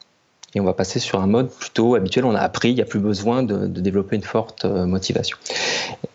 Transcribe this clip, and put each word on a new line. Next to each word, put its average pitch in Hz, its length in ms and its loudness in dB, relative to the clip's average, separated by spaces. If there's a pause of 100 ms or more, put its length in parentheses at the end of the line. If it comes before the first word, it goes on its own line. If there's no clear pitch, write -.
(540)
Et 104 60 0
on 98 60 2
va 92 80 2
passer - 260 -2
sur - 200 -2
un 95 80 2
mode 123 220 4
plutôt - 460 2
habituel. 110 300 2
On 113 100 4
a 92 60 0
appris, - 280 0
il 127 60 2
n'y 123 60 2
a - 40 0
plus - 140 -2
besoin 104 420 0
de, 101 240 0
de 90 160 -4
développer 98 360 0
une 98 40 -2
forte, - 440 -4
euh, 92 200 0
motivation. - 520 -2 (760)